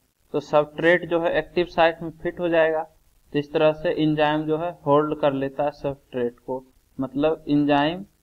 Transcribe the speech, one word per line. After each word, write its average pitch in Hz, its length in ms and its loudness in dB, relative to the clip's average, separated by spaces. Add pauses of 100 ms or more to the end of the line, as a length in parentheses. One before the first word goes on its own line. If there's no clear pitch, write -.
(320)
तो 147 80 -2
substrate 160 680 0
जो 170 120 0
है 165 180 0
active 170 260 -2
site 165 380 0
में 165 80 -8
fit 170 300 -8
हो 175 80 -2
जाएगा, 160 340 2 (500)
तो 143 60 0
इस 143 140 -6
तरह 156 200 2
से 156 300 -2
enzyme 151 400 0
जो 156 160 -2
है 170 280 -8
hold 151 340 2
कर 147 120 2
लेता 135 320 -4
है 147 60 -2
substrate 131 680 -6 (100)
को, 131 180 -8 (360)
मतलब 147 480 -2
enzyme 147 560 0 (180)